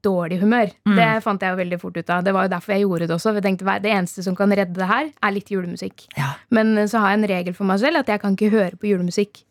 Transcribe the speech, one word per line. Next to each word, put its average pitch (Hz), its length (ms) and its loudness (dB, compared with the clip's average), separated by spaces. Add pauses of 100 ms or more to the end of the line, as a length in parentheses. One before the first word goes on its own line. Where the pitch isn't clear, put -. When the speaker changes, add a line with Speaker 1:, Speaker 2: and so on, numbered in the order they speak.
Speaker 1:
dårlig 180 380 0
humør. 220 260 4 (180)
Speaker 2:
Mm. 202 140 4
Speaker 1:
Det 233 80 6 (160)
fant 196 180 -2
jeg 190 140 -2
jo 190 80 -2
veldig 175 160 -4
fort 180 160 -10
ut 170 140 -6
av. 180 180 0
Det 196 80 2
var 190 80 2
jo 190 140 0
derfor 196 180 -2
jeg 202 80 2
gjorde 170 240 0
det 165 80 0
også. 175 160 0
For 208 80 0
jeg 196 80 0
tenkte, 190 180 -2
hva, 196 160 0
det 208 140 0
eneste 185 320 -4
som 185 80 -2
kan 202 160 2
redde 190 240 0
det 185 160 -2
her, 285 180 -2 (140)
er 208 80 0
litt 196 180 -6
julemusikk. 185 560 -8 (120)
Speaker 2:
Ja. 139 160 -4 (180)
Speaker 1:
Men, 220 260 4
eh, 208 140 2
så 233 80 0
har 202 160 2
jeg 214 80 2
en 202 80 0
regel 180 240 -4
for - 80 -6
meg 190 160 2
selv, 285 240 2
at - 40 -10
jeg 208 120 0
kan 196 160 0
ikke 208 160 2
høre 202 240 2
på 208 160 -2
julemusikk 180 600 -2